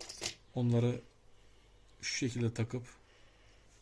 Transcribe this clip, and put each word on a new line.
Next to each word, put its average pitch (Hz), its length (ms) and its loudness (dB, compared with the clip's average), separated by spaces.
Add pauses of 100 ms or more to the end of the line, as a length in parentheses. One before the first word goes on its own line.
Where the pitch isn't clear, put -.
(540)
Onları 120 460 4 (1000)
şu - 160 -4
şekilde 120 380 0
takıp 120 320 -2 (960)